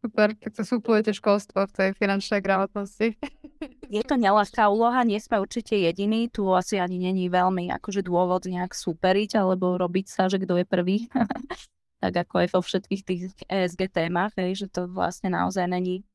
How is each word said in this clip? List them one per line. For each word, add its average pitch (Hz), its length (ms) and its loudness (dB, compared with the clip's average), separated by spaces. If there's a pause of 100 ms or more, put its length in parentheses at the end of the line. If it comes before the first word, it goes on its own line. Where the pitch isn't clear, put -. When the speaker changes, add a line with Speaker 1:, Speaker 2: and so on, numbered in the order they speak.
Speaker 1:
Super, 214 320 2
tak - 180 -12
to - 80 -6
súplujete 214 540 0
školstvo 202 500 0
v - 60 -18
tej 190 240 0
finančnej 196 480 0
gramotnosti. 196 720 -2 (720)
Speaker 2:
Je 208 160 -2
to 294 160 0
neľahká 208 480 4
úloha, 233 340 2
nie 214 160 2
sme 220 220 -2
určite 220 320 -4
jediní, 202 560 0
tu 190 240 0
asi 185 240 2
ani 180 240 -2
není 180 320 0
veľmi 180 420 2
akože 196 300 -4
dôvod 180 400 0
nejak 180 320 -6
súperiť 190 640 2
alebo 185 400 2
robiť 180 260 0
sa, 190 220 0
že 190 140 0
kto 180 180 2
je 180 80 0
prvý. 180 300 0 (120)
<laughs> - 60 -6 (800)
Tak 180 320 -2
ako 180 160 2
aj 180 80 0
vo 185 80 4
všetkých 196 480 -4
tých 180 140 -4 (260)
E 190 160 0
S 180 80 -2
G 185 160 -4
témach, 175 480 -2
hej, 185 160 -2
že 196 160 -6
to 180 160 -4
vlastne 180 480 -4
naozaj 180 320 0
není 180 400 -2 (100)